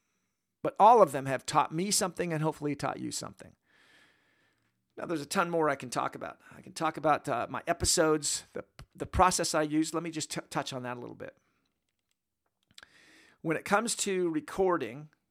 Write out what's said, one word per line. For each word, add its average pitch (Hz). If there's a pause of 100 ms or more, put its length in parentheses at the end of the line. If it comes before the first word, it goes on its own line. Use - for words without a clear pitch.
(600)
But -
all 220
of 160
them 135
have 135
taught 147
me 180
something 185
and 156
hopefully 147
taught 143
you 120
something. - (1400)
Now, -
there's 165
a -
ton 175
more 160
I 139
can 131
talk 131
about. - (180)
I -
can -
talk 160
about, 147
uh, 117
my 123
episodes, 156 (100)
the, - (320)
the 139
process 185
I 156
use. 156
Let 165
me 170
just 151
t-, - (100)
touch 143
on 131
that 123
a -
little 120
bit. - (2000)
When 160
it -
comes 214
to 185
recording, 151 (220)